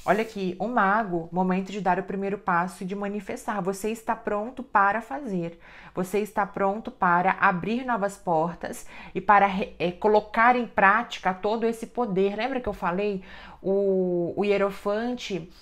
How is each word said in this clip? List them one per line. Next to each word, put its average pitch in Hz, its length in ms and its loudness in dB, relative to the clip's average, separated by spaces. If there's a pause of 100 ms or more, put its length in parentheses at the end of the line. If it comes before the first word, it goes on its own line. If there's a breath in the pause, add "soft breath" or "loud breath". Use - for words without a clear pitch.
Olha 196 140 2
aqui, 190 380 -4
o 196 80 -4
mago, 196 640 0
momento 185 400 0
de 208 100 -6
dar 180 160 2
o 190 60 -4
primeiro 196 340 -4
passo 185 460 -2
e - 20 -8
de 185 100 -6
manifestar. 208 680 -6
Você 196 280 -2
está 226 260 -4
pronto 220 460 -6
para 208 400 4
fazer. 208 580 -6 (360 loud breath)
Você 185 240 0
está 208 260 -2
pronto 202 460 -2
para 180 480 4
abrir 196 440 2
novas 202 320 -2
portas 170 680 -2 (300 loud breath)
e 185 60 -2
para 202 260 6
re-, 196 320 -4
é, 175 120 2
colocar 214 640 4
em 240 120 -2
prática 196 680 2
todo 214 320 -2
esse 226 220 -2
poder. 202 480 0
Lembra 247 260 -2
que 214 80 -4
eu 202 40 -4
falei? 190 500 -2 (400 loud breath)
O, 185 720 2
o 196 80 0
hierofante, 202 1080 -2 (100)